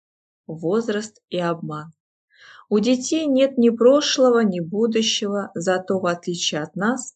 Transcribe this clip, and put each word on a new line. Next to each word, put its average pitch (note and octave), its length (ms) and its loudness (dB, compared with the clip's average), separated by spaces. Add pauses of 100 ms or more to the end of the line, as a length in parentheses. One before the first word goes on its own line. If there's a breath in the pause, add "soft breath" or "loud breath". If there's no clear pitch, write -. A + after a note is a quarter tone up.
(480)
Возраст G#3 840 -4
и F3 80 -6
обман. E3 560 -6 (760 loud breath)
У G#3+ 100 4
детей B3+ 480 0
нет C4+ 320 2
ни A#3 100 6
прошлого, B3+ 680 4
ни F#3 220 0
будущего, A3 920 -2
зато, F#3 460 -2
в F3 80 -2
отличие F3 560 -4
от - 120 -12
нас, A#3 400 -4